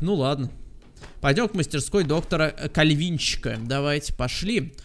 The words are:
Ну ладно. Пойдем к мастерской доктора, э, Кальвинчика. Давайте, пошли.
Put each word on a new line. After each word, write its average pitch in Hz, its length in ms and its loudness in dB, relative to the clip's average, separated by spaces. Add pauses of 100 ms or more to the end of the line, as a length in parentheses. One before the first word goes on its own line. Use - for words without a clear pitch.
Ну 180 140 0
ладно. 135 360 0 (680)
Пойдем 160 280 4
к - 60 -6
мастерской 160 500 0
доктора, 156 520 0
э, 143 120 -6
Кальвинчика. 156 920 2
Давайте, 139 540 -2
пошли. 170 600 -2 (100)